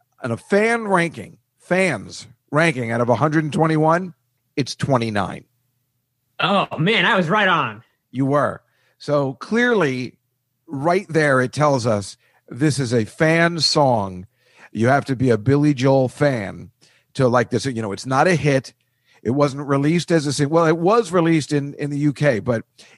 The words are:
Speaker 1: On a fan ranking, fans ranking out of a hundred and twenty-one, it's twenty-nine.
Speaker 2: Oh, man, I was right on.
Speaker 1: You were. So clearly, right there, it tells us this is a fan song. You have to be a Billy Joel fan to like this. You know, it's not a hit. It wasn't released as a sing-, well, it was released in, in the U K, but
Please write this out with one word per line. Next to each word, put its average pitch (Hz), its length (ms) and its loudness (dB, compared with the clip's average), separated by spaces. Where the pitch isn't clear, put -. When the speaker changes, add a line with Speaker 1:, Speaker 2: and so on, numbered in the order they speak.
Speaker 1:
On 123 80 -6
a 117 60 -2
fan 220 500 0
ranking, 170 520 -2
fans 147 680 -4
ranking 131 400 0
out 117 80 -2
of 117 80 0
a 120 80 4
hundred 156 260 0
and 151 100 -6
twenty-one, 160 600 0
it's 131 220 -4
twenty-nine. 104 680 -2
Speaker 2:
Oh, 180 300 0
man, 180 260 0
I 214 120 2
was 180 120 0
right 202 200 0
on. 127 340 -2
Speaker 1:
You 131 140 -2
were. 131 360 -2
So 139 360 -2
clearly, 190 840 -2
right 170 400 -2
there, 147 320 2
it 127 120 -2
tells 139 320 0
us 104 320 -2
this 135 300 0
is 123 160 -2
a 113 120 2
fan 165 520 2
song. 113 680 0
You 110 160 0
have 135 200 2
to 135 100 -2
be 127 140 0
a 110 80 4
Billy 143 360 2
Joel 135 340 2
fan 101 640 -4
to 135 120 0
like 120 240 2
this. 123 160 -2
You 117 160 -6
know, 107 80 -6
it's 101 160 -10
not 135 220 2
a 180 80 4
hit. 135 360 0
It 107 60 -2
wasn't 143 360 -2
released 147 460 0
as 156 140 2
a 147 60 -2
sing-, 139 160 0
well, 165 180 2
it 160 120 2
was 196 320 2
released 165 420 0
in, 143 220 -4
in 147 160 -8
the 143 80 -4
U 147 140 0
K, 143 260 0
but 110 260 -4